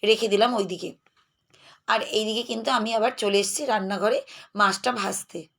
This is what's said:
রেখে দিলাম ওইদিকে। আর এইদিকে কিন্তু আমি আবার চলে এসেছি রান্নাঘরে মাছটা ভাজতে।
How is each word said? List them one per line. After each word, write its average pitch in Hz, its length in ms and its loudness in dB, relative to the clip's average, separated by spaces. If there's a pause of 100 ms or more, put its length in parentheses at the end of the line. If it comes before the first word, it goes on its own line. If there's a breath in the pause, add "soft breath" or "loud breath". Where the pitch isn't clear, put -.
রেখে 220 240 4
দিলাম 208 260 4
ওইদিকে। 180 360 -4 (960 soft breath)
আর 220 140 2
এইদিকে 220 420 -2
কিন্তু 233 280 -4
আমি 226 220 0
আবার 226 240 2
চলে 202 220 2
এসেছি 202 260 -2
রান্নাঘরে 202 560 0 (340 loud breath)
মাছটা 202 360 2
ভাজতে। 196 480 -6 (180)